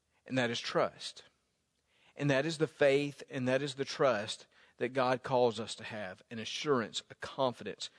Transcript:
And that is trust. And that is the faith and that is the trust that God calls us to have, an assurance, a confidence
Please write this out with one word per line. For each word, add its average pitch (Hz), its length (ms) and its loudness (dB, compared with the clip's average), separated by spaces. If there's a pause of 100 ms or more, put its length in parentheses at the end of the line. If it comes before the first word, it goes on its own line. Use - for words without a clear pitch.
(260)
And 127 120 -4
that 120 120 0
is 117 120 -6
trust. - 640 -4 (920)
And 143 140 0
that 139 160 4
is 160 120 -4
the 151 100 2
faith 143 600 4
and 127 200 -2
that 131 120 4
is 143 120 -4
the 135 100 -4
trust 113 640 0 (320)
that 123 160 -2
God 131 300 2
calls 123 360 2
us 104 160 -8
to 107 80 -14
have, 101 480 -10
an 117 80 -10
assurance, 113 720 -2
a - 40 -20
confidence - 840 -4